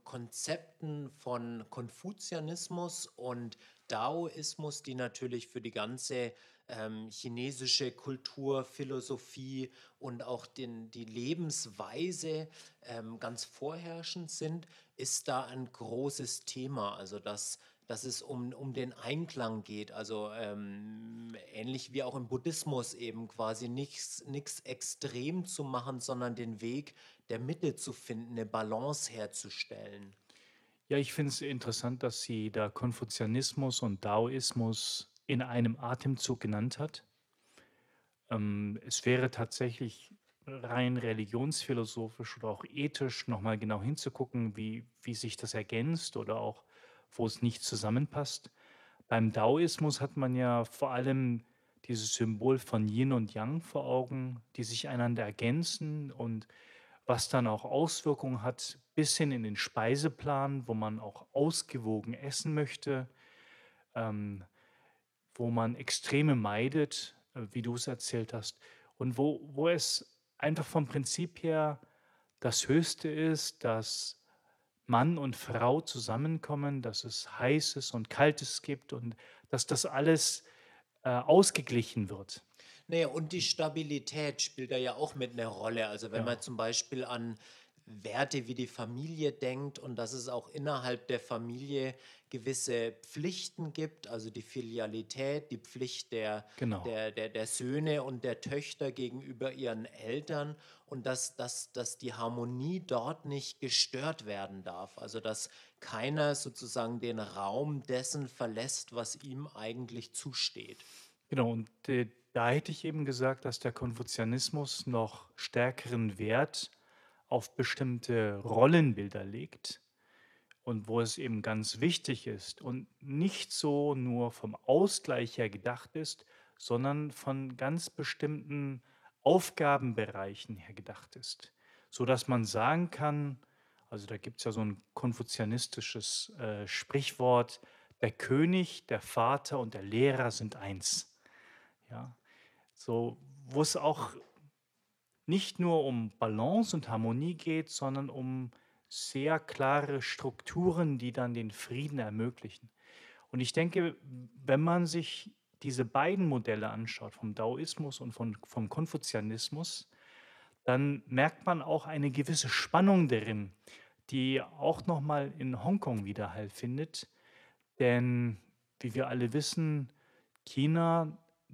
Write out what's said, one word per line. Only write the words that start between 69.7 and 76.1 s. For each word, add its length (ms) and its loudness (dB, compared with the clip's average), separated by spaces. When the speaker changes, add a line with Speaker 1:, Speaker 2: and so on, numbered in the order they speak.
Speaker 2:
einfach 260 2
vom 220 2
Prinzip 560 -2
her 380 2
das 280 2
Höchste 420 4
ist, 540 0
dass 580 -2
Mann 320 8
und 180 0
Frau 440 4
zusammenkommen, 1000 -2